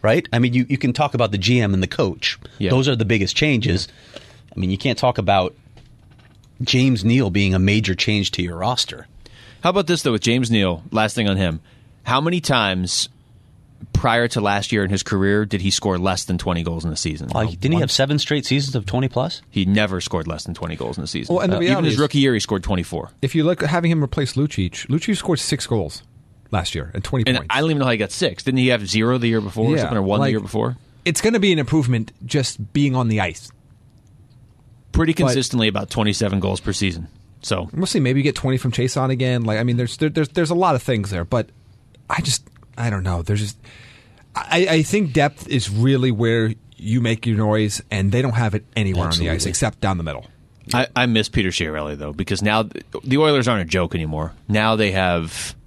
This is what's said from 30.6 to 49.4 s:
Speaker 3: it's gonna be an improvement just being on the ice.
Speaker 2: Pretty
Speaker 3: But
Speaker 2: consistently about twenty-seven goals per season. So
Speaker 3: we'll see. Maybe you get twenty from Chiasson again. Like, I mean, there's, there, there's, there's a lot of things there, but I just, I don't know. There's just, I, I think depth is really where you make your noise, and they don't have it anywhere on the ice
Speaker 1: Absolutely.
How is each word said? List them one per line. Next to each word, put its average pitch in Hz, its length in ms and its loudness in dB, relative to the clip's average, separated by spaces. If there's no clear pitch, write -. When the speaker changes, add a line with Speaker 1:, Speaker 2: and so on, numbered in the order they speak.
Speaker 3:
it's 170 160 0
gonna 226 180 2
be 196 140 4
an 160 60 2
improvement 123 520 0
just 120 480 -4
being 143 220 2
on 127 140 0
the 107 120 2
ice. - 300 -6
Speaker 2:
Pretty 165 220 2
Speaker 3:
But 143 140 2
Speaker 2:
consistently 123 400 2
about 101 240 -2
twenty-seven 104 480 0
goals 95 200 -2
per 104 140 -4
season. 85 340 -2
So 90 300 -4
Speaker 3:
we'll 170 140 -2
see. - 120 0
Maybe 131 200 2
you 139 40 0
get 131 120 0
twenty 131 220 -2
from 123 140 -2
Chiasson 131 380 0
again. 127 340 0
Like, 107 140 -2
I 113 60 -2
mean, 120 140 0
there's, 120 200 -4
there, 156 120 0
there's, 147 200 -2
there's 170 220 0
a 175 40 0
lot 170 200 4
of 120 80 -4
things 104 260 -2
there, 87 160 -4
but 113 240 -2
I - 140 -2
just, - 260 -4
I 117 140 -2
don't 98 120 -2
know. 90 200 -2
There's 104 180 0
just, 104 160 -6
I, 180 340 0
I 160 140 4
think 190 300 0
depth 147 340 0
is 117 220 -2
really 127 420 2
where 113 420 2
you 113 240 0
make 113 240 0
your 113 120 2
noise, 107 520 0
and 98 220 2
they 120 100 2
don't 131 140 0
have 110 180 0
it 104 100 -4
anywhere 95 300 0
on 82 60 -2
the 85 180 0
ice 80 80 0
Speaker 1:
Absolutely. 95 120 -2